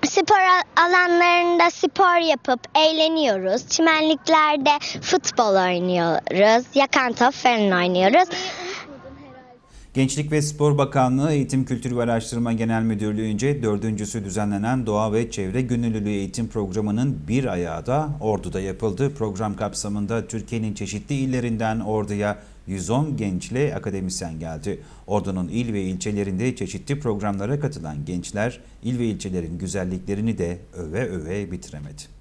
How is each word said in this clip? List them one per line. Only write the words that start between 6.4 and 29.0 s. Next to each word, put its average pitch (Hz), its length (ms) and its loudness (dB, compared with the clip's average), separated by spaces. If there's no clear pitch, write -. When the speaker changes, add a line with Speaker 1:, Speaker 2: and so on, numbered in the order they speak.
Speaker 1:
Yakan 269 380 2
top 240 220 4
falan 220 380 2
oynuyoruz. 185 560 4
Speaker 2:
Gençlik 143 380 0
ve 151 100 2
Spor 147 360 2
Bakanlığı 139 540 2
Eğitim, 135 320 2
Kültür 123 320 -4
ve 120 60 0
Araştırma 117 500 -2
Genel 113 300 0
Müdürlüğü'nce 110 800 -2
dördüncüsü 107 600 -2
düzenlenen 104 600 -2
Doğa 107 260 0
ve 110 180 0
Çevre 101 320 -4
Gönüllülüğü 113 480 -2
Eğitim 101 380 -4
Programı'nın 110 800 -2
bir 139 180 0
ayağı 85 400 -4
da 147 220 0
Ordu'da 95 400 -2
yapıldı. 101 540 -2
Program 104 420 -4
kapsamında 104 720 -4
Türkiye'nin 110 460 -4
çeşitli 104 400 -6
illerinden 120 680 -2
Ordu'ya 104 580 -2
yüz 92 240 -4
on 139 260 0
gençle 107 600 -2
akademisyen 92 640 -6
geldi. 80 440 -8
Ordu'nun 92 420 -2
il 113 240 -4
ve 101 80 -2
ilçelerinde 98 760 -4
çeşitli 104 440 -6
programlara 104 600 -2
katılan 78 440 -6
gençler 95 560 -4
il 123 160 -2
ve 120 60 0